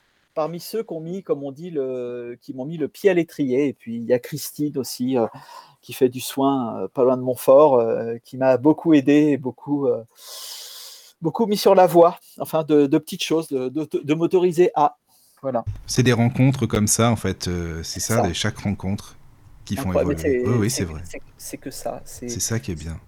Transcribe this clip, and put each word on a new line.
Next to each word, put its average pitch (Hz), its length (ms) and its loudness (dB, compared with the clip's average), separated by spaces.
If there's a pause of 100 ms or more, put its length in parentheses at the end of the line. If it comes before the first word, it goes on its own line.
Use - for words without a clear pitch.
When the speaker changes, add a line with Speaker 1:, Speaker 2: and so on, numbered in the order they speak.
(360)
Speaker 1:
parmi 160 240 -4
ceux 220 220 -8
qui 208 120 -10
ont 160 60 -8
mis, 175 220 -10
comme 143 220 -4
on 139 80 -8
dit, 160 180 -14
le... 123 720 -8
qui 135 140 -14
m'ont 131 100 -8
mis 165 120 -8
le 143 100 -4
pied - 240 0
à - 20 4
l'étrier. 147 540 0
Et 123 60 -4
puis, 117 240 -12
il 117 80 -8
y 120 80 0
a 123 60 4
Christine 147 600 -8
aussi, 127 360 -4
euh, 113 120 2 (540)
qui - 120 -18
fait 127 160 2
du 123 120 -10
soin, 131 580 -2
euh, 95 80 -6
pas 131 160 -2
loin 127 140 4
de 127 40 -8
Montfort, 135 540 6
euh, 117 480 0
qui - 140 -18
m'a 131 200 4
beaucoup 151 380 4
aidé 147 340 4
et 139 80 2
beaucoup, 135 480 -6
euh, 117 180 0 (1160)
beaucoup 160 240 -2
mis 208 100 0
sur 196 200 6
la 185 100 8
voie, 170 320 6 (220)
enfin, 156 240 -4
de, 147 240 4
de 151 100 2
petites - 260 -8
choses, 160 260 -2
de, 131 200 -2
de, 143 240 -6
de 151 220 -2
m'autoriser 175 580 2
à, 151 240 2 (460)
voilà. 123 200 -4 (220)
Speaker 2:
C'est - 160 0
des 120 120 4
rencontres 123 520 2
comme 107 220 0
ça, 113 240 2
en 110 40 2
fait, - 320 -4
euh, 85 360 -4
c'est - 160 -10
Speaker 1:
C'est - 140 -4
Speaker 2:
ça, 117 100 2
Speaker 1:
ça. 95 40 0
Speaker 2:
des, 85 60 -4
chaque - 240 -4
rencontre - 640 -6 (460)
qui 101 120 -6
font 95 140 -4
Speaker 1:
Incroyable, 147 300 0
mais 151 80 -2
Speaker 2:
évoluer. 123 140 0
Speaker 1:
c'est, 131 60 -2
Speaker 2:
Oui, 123 100 2
oui, 104 100 0
Speaker 1:
c'est, - 80 -4
Speaker 2:
c'est 98 60 -4
vrai. 78 220 -8
Speaker 1:
c'est, - 160 -14 (160)
c'est - 200 -14
que - 140 -14
ça, - 320 -10
c'est, - 240 -14
Speaker 2:
C'est 120 140 -8
ça 117 180 -2
qui 95 140 -6
est - 20 -8
bien. 80 320 -10